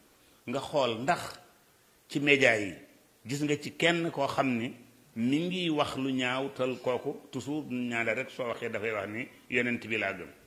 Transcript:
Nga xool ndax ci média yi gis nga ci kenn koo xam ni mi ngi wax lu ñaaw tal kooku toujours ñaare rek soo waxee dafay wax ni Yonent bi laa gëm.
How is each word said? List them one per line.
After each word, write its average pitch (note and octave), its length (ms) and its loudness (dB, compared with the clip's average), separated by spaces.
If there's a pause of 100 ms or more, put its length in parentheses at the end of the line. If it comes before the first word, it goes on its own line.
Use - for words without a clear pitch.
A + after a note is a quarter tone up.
(480)
Nga A#2+ 120 -4
xool B2 420 0
ndax - 380 -2 (680)
ci - 140 -4
média C3+ 360 8
yi G2 160 -4 (520)
gis C#3 180 -4
nga D3 140 2
ci - 180 -10
kenn E3 360 2
koo C#3 160 0
xam C3 300 2
ni A#2 160 -2 (420)
mi B2 320 2
ngi F3+ 220 0
wax D3 280 2
lu C3+ 140 -2
ñaaw C3 420 0
tal B2+ 280 -2
kooku B2+ 500 -2
toujours C#3 400 -4
ñaare A#2+ 440 0
rek B2+ 140 -4
soo B2+ 180 -6
waxee A#2 220 -4
dafay A2 220 -2
wax G2+ 180 -2
ni A2+ 180 -6 (220)
Yonent A#2+ 380 2
bi A2 100 -2
laa G2 160 0
gëm. E2+ 160 -10 (180)